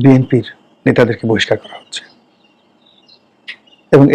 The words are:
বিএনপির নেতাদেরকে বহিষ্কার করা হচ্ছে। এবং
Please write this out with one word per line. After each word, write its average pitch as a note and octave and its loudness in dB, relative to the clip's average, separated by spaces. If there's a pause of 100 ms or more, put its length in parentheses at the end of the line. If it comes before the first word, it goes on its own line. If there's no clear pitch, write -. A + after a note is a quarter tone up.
বিএনপির B2+ 2 (400)
নেতাদেরকে A#2+ 0
বহিষ্কার G#2+ -2
করা - -20
হচ্ছে। - -18 (1900)
এবং C#3 6